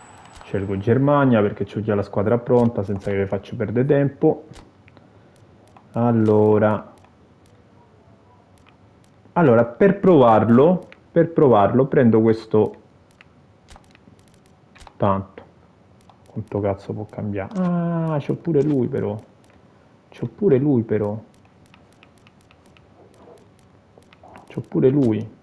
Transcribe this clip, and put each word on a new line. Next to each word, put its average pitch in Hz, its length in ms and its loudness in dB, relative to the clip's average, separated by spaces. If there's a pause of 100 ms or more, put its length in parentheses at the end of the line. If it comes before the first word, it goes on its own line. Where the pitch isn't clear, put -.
(440)
Scelgo 98 340 -6
Germania 127 640 2
perché 101 240 -4
c'ho 107 160 -8
già 107 140 -2
la 98 80 -2
squadra 117 340 -2
pronta, 117 460 0
senza 101 260 -8
che 98 80 -4
vi 98 80 -2
faccio - 300 -8
perdere 120 320 -4
tempo. 143 600 -2 (1500)
Allora. 107 1000 2 (2500)
Allora, 120 320 4
per 196 340 0
provarlo, 123 880 4 (220)
per 165 200 0
provarlo, 123 560 2
prendo 113 340 4
questo 110 540 0 (2250)
tanto. 98 460 -4 (840)
Quanto - 320 -10
cazzo 98 340 -6
può 107 120 -12
cambiare? 101 520 -10
Ah, 170 680 -4
c'ho 143 120 -6
pure 147 260 -2
lui 139 260 -2
però. 107 320 -8 (880)
C'ho - 180 -12
pure 160 320 0
lui 135 240 0
però. 107 360 -4 (3250)
C'ho - 140 -14
pure 143 280 -2
lui. 113 380 -2 (160)